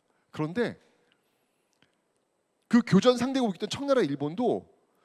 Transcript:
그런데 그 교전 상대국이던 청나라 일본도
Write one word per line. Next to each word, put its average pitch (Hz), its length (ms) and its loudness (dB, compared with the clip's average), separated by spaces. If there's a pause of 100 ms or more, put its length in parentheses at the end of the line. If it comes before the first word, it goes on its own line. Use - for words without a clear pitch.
(320)
그런데 156 480 -4 (1900)
그 233 180 4
교전 247 320 4
상대국이던 240 520 -2
청나라 277 320 0
일본도 147 680 -2 (360)